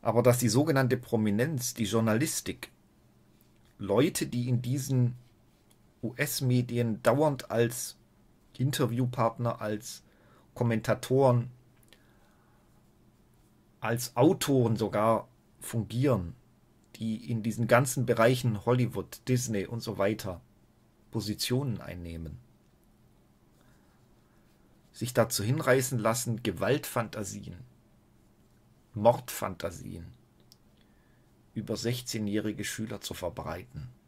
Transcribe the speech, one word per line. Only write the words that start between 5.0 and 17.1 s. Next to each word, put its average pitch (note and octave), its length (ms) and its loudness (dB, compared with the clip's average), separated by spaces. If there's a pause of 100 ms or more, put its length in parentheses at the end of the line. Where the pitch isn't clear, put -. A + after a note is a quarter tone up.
U-S-Medien A#2+ 1000 0
dauernd C#3 480 2
als A#2+ 440 0 (640)
Interviewpartner, B2 1000 0
als G#2+ 420 -6 (520)
Kommentatoren, A#2+ 920 2 (2250)
als A#2+ 380 -4
Autoren C3 580 4
sogar G#2+ 540 2 (320)
fungieren, A2 720 0 (640)
die A2 320 -6